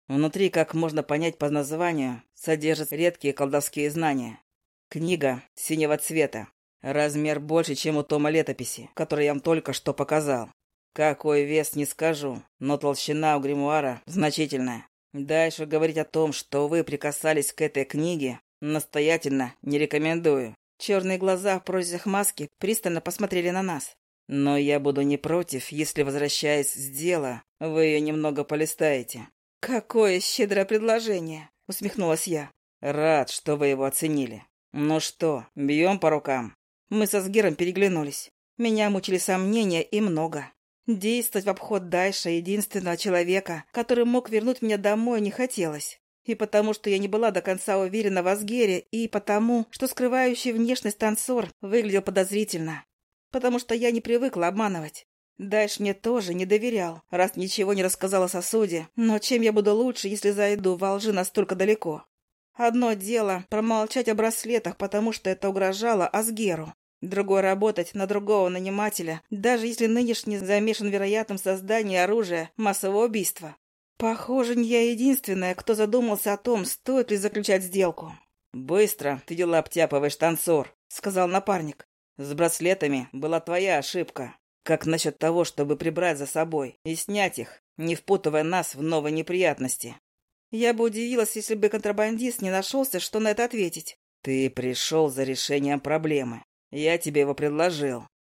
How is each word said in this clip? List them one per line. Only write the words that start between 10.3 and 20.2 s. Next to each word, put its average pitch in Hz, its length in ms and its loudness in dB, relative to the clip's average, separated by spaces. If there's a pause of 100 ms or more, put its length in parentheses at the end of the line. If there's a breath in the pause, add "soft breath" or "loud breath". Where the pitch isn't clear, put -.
Какой 151 500 2
вес, 151 320 0
не 147 100 0
скажу, 147 560 -2 (180)
но 143 180 0
толщина 151 600 0
у - 20 0
гримуара 143 680 0
значительная. 143 840 -2 (260)
Дальше 156 520 0
говорить 156 320 0
о 151 80 -2
том, 160 280 0
что 143 340 -2
вы 165 160 2
прикасались 147 680 0
к - 80 -6
этой 143 240 0
книге, 147 540 -4 (220)
настоятельно 147 1000 0
не 143 160 -2
рекомендую». 151 800 2 (220)